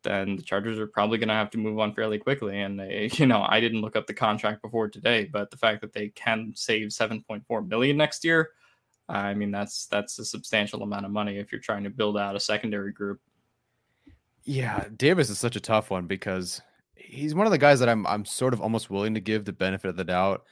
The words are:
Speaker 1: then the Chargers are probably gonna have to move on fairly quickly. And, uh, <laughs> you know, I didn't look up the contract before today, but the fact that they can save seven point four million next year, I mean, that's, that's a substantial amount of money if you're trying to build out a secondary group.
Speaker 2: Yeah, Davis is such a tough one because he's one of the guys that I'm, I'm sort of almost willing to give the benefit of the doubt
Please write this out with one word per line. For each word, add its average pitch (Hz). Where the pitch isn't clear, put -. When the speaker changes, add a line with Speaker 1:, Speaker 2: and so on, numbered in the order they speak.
Speaker 1:
then 98
the 87
Chargers 107
are 107
probably 107
gonna 110
have 107
to 113
move 107
on 107
fairly 107
quickly. 107
And, 98
uh, 98
<laughs> 104
you 147
know, 107
I 110
didn't 113
look 110
up 107
the 113
contract 107
before 110
today, 110
but 101
the -
fact 107
that 107
they 104
can 110
save 110
seven 110
point 104
four 113
million 117
next 151
year, 165
I 101
mean, 101
that's, -
that's -
a 110
substantial 104
amount 101
of 98
money 104
if 101
you're -
trying 101
to 101
build 104
out 101
a 101
secondary 104
group. 101
Speaker 2:
Yeah, 123
Davis 151
is 101
such 120
a 101
tough 110
one 90
because 92
he's 151
one 202
of 220
the 165
guys 139
that 123
I'm, 110
I'm 104
sort 127
of 113
almost 113
willing 101
to 110
give 104
the 98
benefit 95
of 85
the 90
doubt 92